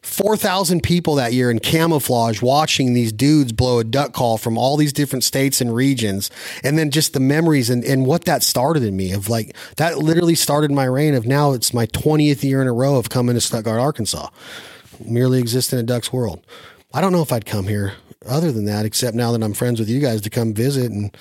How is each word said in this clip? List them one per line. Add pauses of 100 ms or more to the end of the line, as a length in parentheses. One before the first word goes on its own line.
Four
thousand
people
that
year
in
camouflage
watching
these
dudes
blow
a
duck
call
from
all
these
different
states
and
regions. (340)
And
then
just
the
memories
and,
and
what
that
started
in
me
of,
like, (220)
that
literally
started
my
reign
of
now
it's
my
twentieth
year
in
a
row
of
coming
to
Stuttgart,
Arkansas, (760)
merely
exist
in
a
duck's
world. (480)
I
don't
know
if
I'd
come
here (340)
other
than
that,
except
now
that
I'm
friends
with
you
guys,
to
come
visit
and